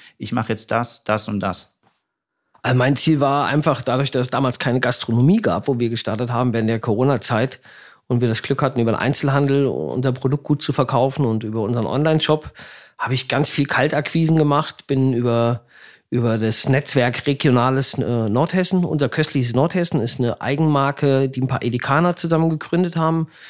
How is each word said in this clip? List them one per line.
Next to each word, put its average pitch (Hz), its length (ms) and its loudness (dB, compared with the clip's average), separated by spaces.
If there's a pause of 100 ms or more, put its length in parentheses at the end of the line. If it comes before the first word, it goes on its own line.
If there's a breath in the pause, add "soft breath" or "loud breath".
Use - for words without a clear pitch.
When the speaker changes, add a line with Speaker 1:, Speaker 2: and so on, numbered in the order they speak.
(180 loud breath)
Speaker 1:
"Ich - 140 -10
mache 113 180 -2
jetzt 110 220 -4
das, 117 320 -4
das 107 240 -2
und 104 120 -4
das"? 92 360 -6 (880)
Speaker 2:
Also 127 160 0
mein 127 200 2
Ziel 156 240 2
war 139 260 2
einfach, 147 360 0
dadurch, 127 280 0
dass 123 160 0
es - 40 -4
damals 127 280 -2
keine 127 220 0
Gastronomie 127 560 2
gab, 113 320 -2
wo 123 100 0
wir 120 80 0
gestartet 113 420 -4
haben 123 220 0
während 110 180 0
der 113 120 -2
Corona-Zeit 120 800 0 (460 loud breath)
und 123 120 0
wir 123 80 0
das 113 140 -2
Glück - 200 -2
hatten, 131 200 0
über 113 100 2
den - 80 -2
Einzelhandel 139 680 0
unser 123 460 -2
Produkt 131 320 -2
gut 147 180 0
zu - 120 -2
verkaufen 135 500 0
und 113 220 0
über 110 160 -4
unseren 113 240 -2
Online-Shop, 156 680 0 (460 loud breath)
habe - 160 -4
ich - 160 -4
ganz 131 200 0
viel 139 160 0
Kaltakquisen 156 720 0
gemacht, 147 520 0
bin 131 260 2
über, 120 480 0 (480 loud breath)
über 117 280 0
das 110 300 -2
Netzwerk 131 600 0
Regionales, 131 680 2
äh, 113 360 -2
Nordhessen. 180 540 0
Unser 143 240 0
köstliches 123 480 -2
Nordhessen 165 460 0
ist - 180 -4
eine 120 220 -2
Eigenmarke, 139 880 2
die 131 100 -8
ein 127 80 0
paar 127 160 -4
Edekaner 139 540 0
zusammen 165 320 2
gegründet 170 480 -2
haben, 160 320 0 (200 loud breath)